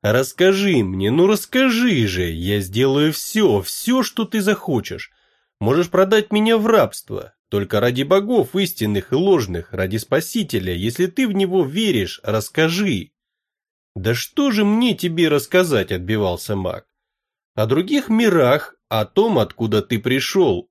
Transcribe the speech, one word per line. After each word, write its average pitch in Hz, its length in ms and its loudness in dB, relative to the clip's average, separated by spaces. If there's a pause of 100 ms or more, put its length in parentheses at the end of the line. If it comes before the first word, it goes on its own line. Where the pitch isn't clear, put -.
"Расскажи 170 800 2
мне, 95 300 -2
ну 175 160 4
расскажи 226 800 2
же, 90 200 -4
я 85 300 -2
сделаю 135 540 0
все, 151 500 0
все, 254 400 -2
что - 220 -6
ты 220 160 -4
захочешь. 185 720 -4 (480)
Можешь 151 280 2
продать 196 440 2
меня 220 260 2
в 214 80 0
рабство, 139 680 -2 (140)
только 101 300 -2
ради 123 240 0
богов 190 540 2
истинных 107 560 -2
и - 20 2
ложных, 131 580 0
ради 95 260 -2
Спасителя, 135 760 -4
если 117 320 -2
ты 233 220 -2
в 202 40 -4
него 190 300 2
веришь, 147 640 -2
расскажи". 156 880 -2 (840)
"Да 107 200 -2
что 285 360 -2
же 214 140 2
мне 214 320 0
тебе 170 320 0
рассказать?" 147 640 0
отбивался 95 640 -2
маг. 92 320 -6 (680)
"О 110 120 0
других 185 420 0
мирах, 170 680 2 (120)
о 110 160 -2
том, 208 340 0
откуда 107 440 0
ты 110 160 -2
пришел, 131 720 0